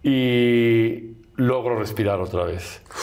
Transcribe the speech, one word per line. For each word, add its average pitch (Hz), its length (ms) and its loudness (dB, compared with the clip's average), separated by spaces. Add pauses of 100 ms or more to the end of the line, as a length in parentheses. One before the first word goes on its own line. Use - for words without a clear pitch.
y 120 1080 2 (220)
logro 123 440 0
respirar 101 400 -2
otra 90 240 -2
vez. 87 380 -8 (220)